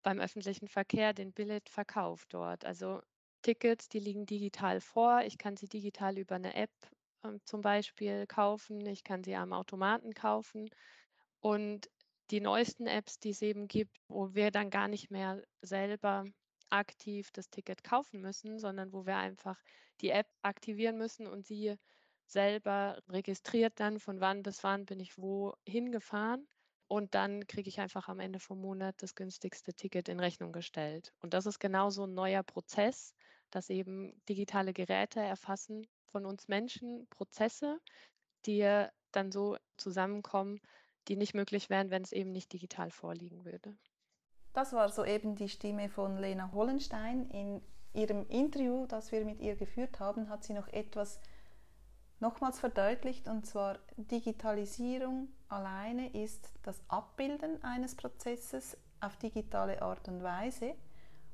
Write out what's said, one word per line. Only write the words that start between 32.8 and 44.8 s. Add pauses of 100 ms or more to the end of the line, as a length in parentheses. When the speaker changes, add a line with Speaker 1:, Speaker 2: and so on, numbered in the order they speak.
Speaker 1:
dass
eben
digitale
Geräte
erfassen (200)
von
uns
Menschen
Prozesse, (680)
die (260)
dann
so (180)
zusammenkommen, (480)
die
nicht
möglich
wären,
wenn
es
eben
nicht
digital
vorliegen
würde. (800)
Speaker 2:
Das
war